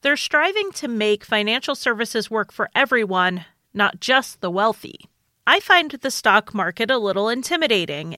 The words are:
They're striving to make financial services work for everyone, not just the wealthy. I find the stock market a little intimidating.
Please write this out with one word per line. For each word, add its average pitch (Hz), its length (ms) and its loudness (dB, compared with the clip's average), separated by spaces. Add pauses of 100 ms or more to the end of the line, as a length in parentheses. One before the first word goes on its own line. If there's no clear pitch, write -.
They're 285 120 4
striving 381 580 0
to - 140 -8
make 214 380 0
financial 226 480 -2
services 226 560 -4
work 220 220 -4
for - 240 -4
everyone, 185 680 0 (300)
not 202 260 0
just 254 400 0
the 180 120 -4
wealthy. - 580 -2 (380)
I 339 120 6
find 349 320 2
the 269 200 -6
stock 214 420 2
market 208 380 -2
a 254 80 2
little 202 280 0
intimidating. 220 920 -2